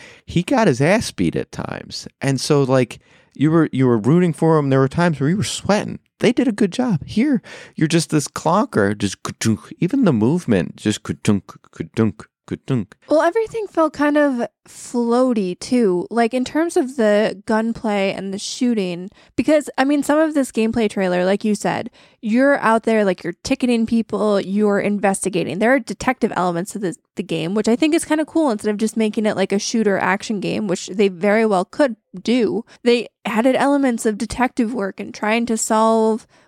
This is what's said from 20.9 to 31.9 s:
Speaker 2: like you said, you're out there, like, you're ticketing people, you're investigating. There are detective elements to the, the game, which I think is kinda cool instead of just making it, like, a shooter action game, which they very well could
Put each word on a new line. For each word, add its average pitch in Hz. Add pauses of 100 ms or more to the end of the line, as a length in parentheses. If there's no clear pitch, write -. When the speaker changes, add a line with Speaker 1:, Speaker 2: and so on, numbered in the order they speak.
Speaker 2:
like 196
you 208
said, - (300)
you're 254
out 226
there, 220
like, 185
you're 175
ticketing 240
people, 214
you're 202
investigating. 190
There 233
are 277
detective -
elements 175
to -
the, 180 (200)
the 202
game, 165
which 214
I 220
think 302
is 330
kinda 311
cool 311
instead 214
of 208
just 220
making 214
it, 208
like, 190
a 196
shooter 214
action 202
game, 190
which 180
they 196
very 202
well 196
could 269 (180)